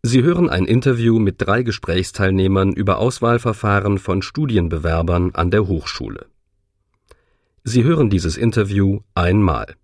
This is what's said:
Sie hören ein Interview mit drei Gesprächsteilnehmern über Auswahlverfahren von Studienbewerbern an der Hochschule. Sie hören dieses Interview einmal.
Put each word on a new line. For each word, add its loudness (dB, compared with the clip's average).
Sie 2
hören 2
ein 0
Interview 2
mit 0
drei 0
Gesprächsteilnehmern 0
über 0
Auswahlverfahren 0
von -2
Studienbewerbern -2
an -2
der 0
Hochschule. -8
Sie 0
hören 2
dieses 0
Interview 0
einmal. 0